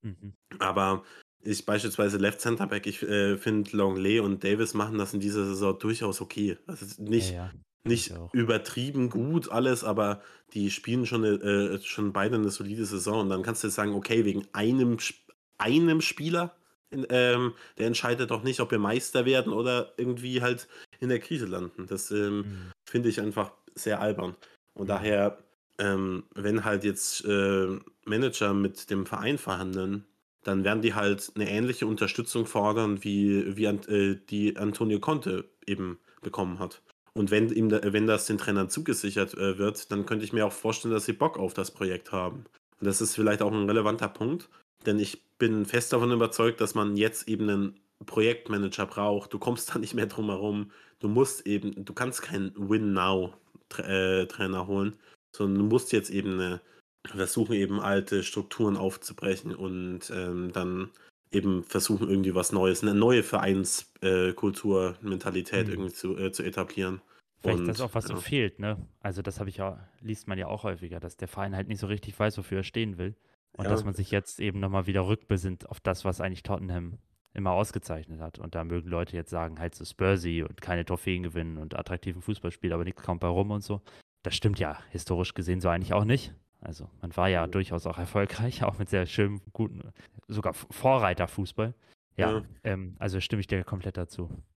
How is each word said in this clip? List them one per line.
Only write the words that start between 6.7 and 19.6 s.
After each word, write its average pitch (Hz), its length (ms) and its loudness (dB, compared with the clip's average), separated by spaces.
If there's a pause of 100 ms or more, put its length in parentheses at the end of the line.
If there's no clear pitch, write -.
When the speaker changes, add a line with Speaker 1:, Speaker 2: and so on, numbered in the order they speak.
Speaker 2:
es 98 80 -14
ist - 80 -16
nicht, 104 380 0
Speaker 1:
Ja, 90 140 -8
ja. - 0 - (320)
Speaker 2:
nicht 117 280 0
Speaker 1:
Ich - 20 -10
auch. 85 180 -12
Speaker 2:
übertrieben 123 760 0
gut 147 400 0
alles, 123 340 2
aber 104 380 0 (320)
die 101 160 0
spielen 120 360 -2
schon, 117 180 0
äh, 101 580 2
schon 104 300 -4
beide 101 240 2
eine 104 140 2
solide 104 360 -6
Saison. 101 360 -2
Und 98 80 0
dann 95 120 0
kannst 113 200 -4
du 110 60 -2
jetzt 101 80 -2
sagen, 104 180 0
okay, 113 300 2
wegen 98 280 0
einem 120 480 4
Sp-, - 320 -10 (260)
einem 156 420 4
Spieler, 165 560 -2 (340)
in, 135 200 -6
ähm, 123 440 4 (240)
der 110 80 2
entscheidet 120 440 0
doch 113 120 -2
nicht, 127 180 0
ob 120 120 2
wir 117 60 4
Meister 120 460 2
werden 127 280 4
oder 123 440 0